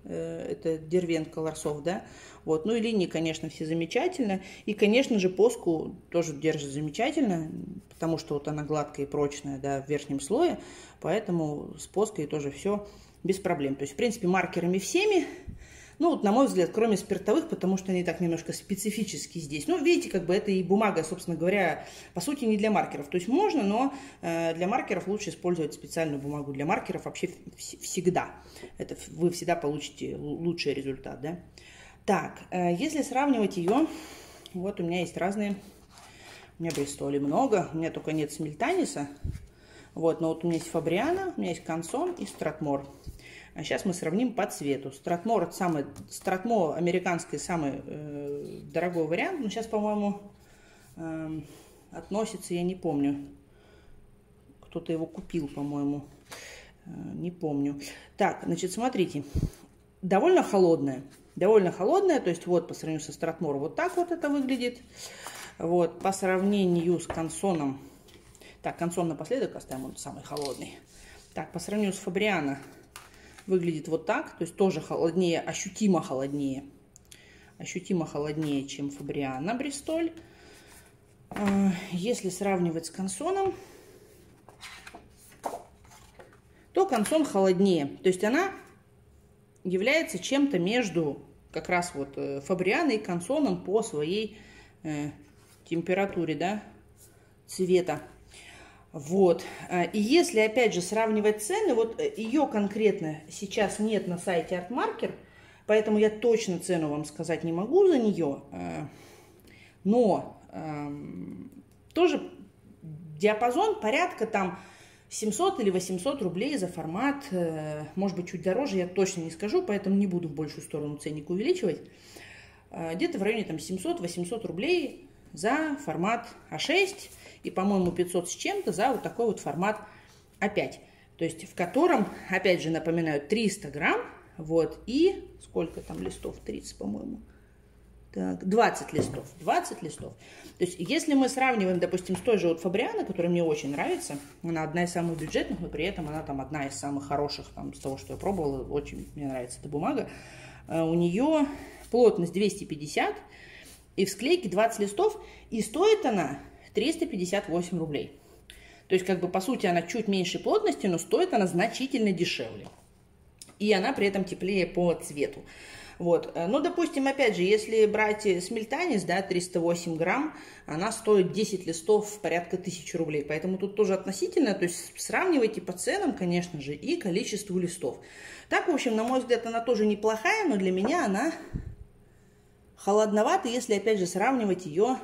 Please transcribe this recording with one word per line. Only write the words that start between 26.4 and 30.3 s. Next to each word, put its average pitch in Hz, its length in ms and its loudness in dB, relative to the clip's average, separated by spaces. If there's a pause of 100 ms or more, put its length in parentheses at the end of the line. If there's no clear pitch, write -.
Для 139 120 -2
маркеров 180 400 -2
вообще 175 240 -6 (260)
вс-, - 260 -14
всегда. 175 500 0 (480)
Это - 160 -10
в-, - 140 -16
вы 160 200 0
всегда 170 260 0
получите 147 580 -6
л-, 147 280 -6